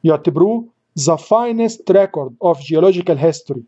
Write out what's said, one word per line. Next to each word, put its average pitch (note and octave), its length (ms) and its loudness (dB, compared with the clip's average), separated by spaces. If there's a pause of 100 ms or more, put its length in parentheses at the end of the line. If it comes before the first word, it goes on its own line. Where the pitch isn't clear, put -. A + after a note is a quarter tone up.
يعتبروه E3 600 0 (340)
the D#3 180 0
finest A3+ 760 -2
record F3+ 380 0 (160)
of E3 100 2
geological E3 600 0
history C#3+ 500 -2